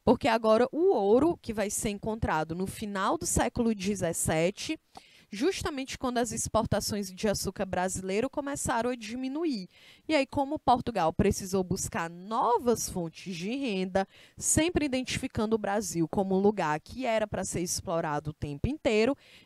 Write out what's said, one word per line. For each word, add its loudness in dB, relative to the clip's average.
Porque 4
agora 4
o 4
ouro, 4
que -12
vai -2
ser -2
encontrado -2
no -2
final -2
do -6
século 0
dezessete, -2
justamente -2
quando -2
as 0
exportações -2
de -4
açúcar -2
brasileiro -2
começaram -2
a -4
diminuir. -4
E 2
aí, 4
como -2
Portugal 2
precisou 2
buscar -4
novas 2
fontes -6
de -4
renda, -2
sempre 2
identificando -2
o 2
Brasil -2
como 0
um 4
lugar 2
que -8
era 0
pra -4
ser -4
explorado -2
o -6
tempo -6
inteiro, 2